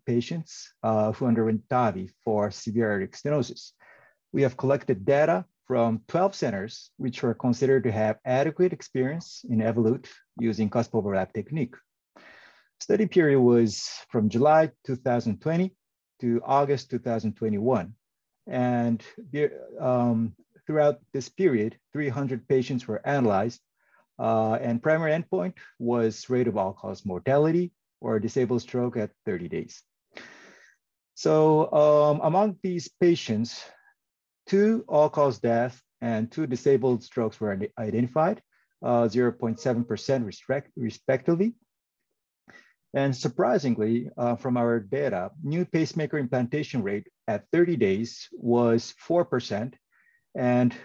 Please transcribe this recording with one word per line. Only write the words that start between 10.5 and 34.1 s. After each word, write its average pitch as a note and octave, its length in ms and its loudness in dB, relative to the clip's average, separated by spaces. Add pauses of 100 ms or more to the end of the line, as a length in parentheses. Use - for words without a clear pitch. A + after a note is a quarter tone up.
cusp A2+ 240 -2
overlap G2 380 -2
technique. B2+ 420 -6 (1040)
Study G#3 280 2
period D3 340 6
was A#2+ 500 4 (200)
from G#2+ 180 2
July D3+ 420 4 (160)
two C3 100 -4
thousand A#2+ 440 -2
twenty E3+ 340 -2 (460)
to A#2 240 0
August C#3 460 0
two A#2+ 100 -4
thousand A2+ 340 -4
twenty-one. G#2+ 600 -2 (540)
And A#2+ 540 -2 (300)
the, C#3+ 180 0 (300)
um, A#2+ 540 0 (320)
throughout D3 340 2 (120)
this C3+ 160 -6
period, A#2 480 0 (160)
three D3 160 -4
hundred B2+ 380 -6
patients C3 400 0
were G#2+ 180 -6
analyzed, A#2+ 560 0 (600)
uh, A2+ 340 0 (120)
and A#2 140 -2
primary D#3 380 0
endpoint F#3 360 -4 (260)
was A#2 500 -2
rate B2 160 2
of G#2 100 -2
all-cause G2 480 -6
mortality D3+ 680 0 (280)
or A2+ 200 -2
disabled A#2 420 0
stroke B2 340 -4
at G#2+ 140 -4 (140)
thirty F2 240 -6
days. - 340 -10 (1300)
So, D#3 580 4
um, D3+ 500 6
among F#3+ 400 2
these F3+ 240 -4 (200)
patients, A#2 580 0 (800)